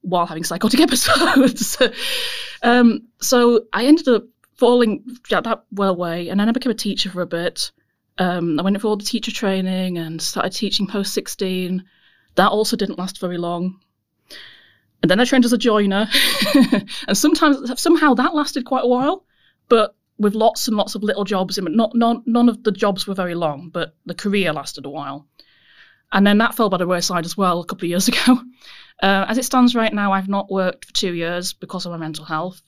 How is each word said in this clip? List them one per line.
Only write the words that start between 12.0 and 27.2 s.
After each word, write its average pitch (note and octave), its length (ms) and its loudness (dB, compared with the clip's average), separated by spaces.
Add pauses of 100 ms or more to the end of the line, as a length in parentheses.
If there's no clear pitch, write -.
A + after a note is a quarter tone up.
That F3+ 140 6
also G#3+ 260 0
didn't G3 240 -4
last F#3 200 -8
very F3+ 180 -4
long. F3 420 -4 (1200)
And D#3+ 80 2
then F#3+ 100 4
I B3 60 4
trained B3 200 4
as A#3+ 80 2
a A#3+ 40 2
joiner, G#3 520 2 (520)
<laughs> - 460 0
and G3+ 100 0
sometimes, C#4+ 640 2
somehow D#4 340 4
that D#4+ 200 0
lasted C#4+ 300 -2
quite C4 180 -2
a A#3+ 40 0
while, C4+ 380 0 (440)
but A3 260 4 (220)
with G#3 180 0
lots A3 320 2
and A3 80 -2
lots G#3 200 -2
of G3 80 -6
little G3+ 200 -2
jobs. F#3+ 340 -4
In, E3+ 160 -4
not, A3+ 220 2
not, A#3 320 2
none A#3+ 220 4
of - 140 -4
the G#3 100 0
jobs G3 340 -2
were G3 60 -6
very F3+ 200 -4
long, D#3+ 360 -4
but D#3+ 260 -8 (100)
the E3+ 80 -10
career G3 380 0
lasted C#3+ 340 -10
a C#3 40 -10
while. C#3+ 360 -10 (840)
And G3 160 4
then G#3 120 4
that A3+ 160 -2
fell G#3+ 140 0
by F#3 80 -2
the F3 100 -2
wayside F3 360 -2